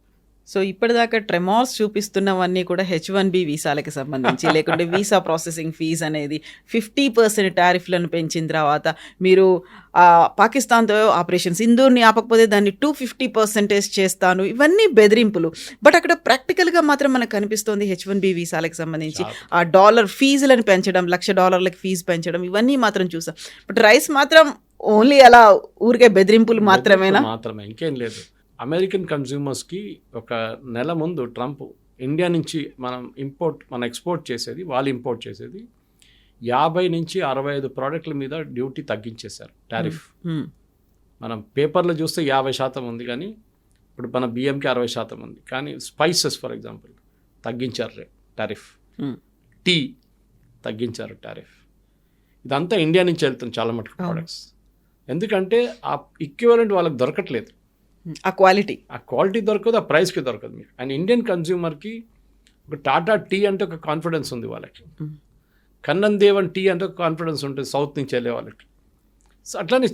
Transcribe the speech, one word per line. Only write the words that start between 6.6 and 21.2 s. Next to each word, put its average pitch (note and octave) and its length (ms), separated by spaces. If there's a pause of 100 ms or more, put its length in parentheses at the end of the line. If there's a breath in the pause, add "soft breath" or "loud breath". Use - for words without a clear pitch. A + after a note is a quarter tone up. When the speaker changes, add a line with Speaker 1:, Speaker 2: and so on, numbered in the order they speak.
Speaker 1:
ఫిఫ్టీ A#3 420
పర్సెంట్ G#3+ 460
టారిఫ్లను F3 520
పెంచిన D#3+ 400
తర్వాత, D3+ 480 (260 loud breath)
మీరు, F#3 420 (320 loud breath)
ఆ, F3 320 (120)
పాకిస్తాన్తో A3 680
ఆపరేషన్ F3 480
సింధూర్ని A#3+ 460
ఆపకపోతే A3+ 440
దాన్ని G3+ 260
టూ C#4+ 200
ఫిఫ్టీ C4 360
పర్సెంటేజ్ G#3 720
చేస్తాను, F#3+ 440
ఇవన్నీ D4+ 500
బెదిరింపులు. G#3 580 (340 loud breath)
But D4+ 100
అక్కడ E4+ 180
ప్రాక్టికల్‌గా E4+ 680
మాత్రం C#4+ 320
మనకు A#3 160
కనిపిస్తోంది G#3 560
హెచ్ F#3 220
వన్ G3 120
బి F#3 140
వీసాలకు E3 400
సంబంధించి D#3+ 500
Speaker 2:
చాలా. G#2+ 100 (200 loud breath)
Speaker 1:
ఆ F3 100
డాలర్ G3 440
ఫీజులను C4+ 540
పెంచడం, F#3 460
లక్ష F3+ 240